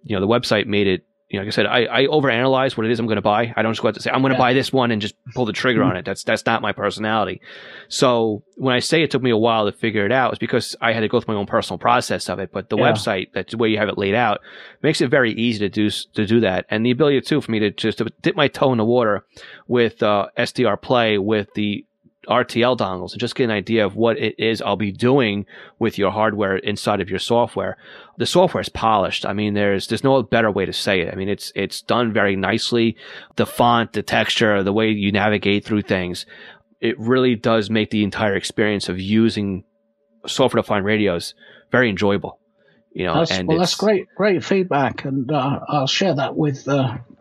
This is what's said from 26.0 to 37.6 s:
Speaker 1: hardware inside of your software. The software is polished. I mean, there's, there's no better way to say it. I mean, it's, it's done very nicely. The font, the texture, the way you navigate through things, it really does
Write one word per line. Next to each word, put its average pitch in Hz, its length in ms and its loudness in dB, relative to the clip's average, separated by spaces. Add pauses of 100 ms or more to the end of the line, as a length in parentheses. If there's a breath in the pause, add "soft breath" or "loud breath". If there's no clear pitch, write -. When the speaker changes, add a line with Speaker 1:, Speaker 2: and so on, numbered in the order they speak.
Speaker 1:
hardware 104 460 0
inside 104 440 -2
of 92 80 -6
your 95 80 -4
software. 113 600 -2 (400 loud breath)
The 117 100 -2
software 170 340 2
is - 80 -8
polished. 104 560 0
I 101 80 -4
mean, 104 220 -2
there's, 101 320 0
there's 113 160 -4
no 135 180 4
better 113 300 2
way 95 140 -2
to 85 80 -6
say 98 260 0
it. 87 120 -4
I 95 40 -8
mean, 95 140 -4
it's, - 260 -6
it's 98 260 -6
done 113 320 0
very 101 220 2
nicely. 113 600 0 (400 loud breath)
The 117 100 2
font, 120 460 2
the 104 100 -4
texture, 107 580 2
the 98 120 0
way 110 180 2
you 101 200 0
navigate 104 540 2
through 104 180 0
things, 90 420 -4 (560 loud breath)
it - 180 -2
really 127 360 2
does 110 360 0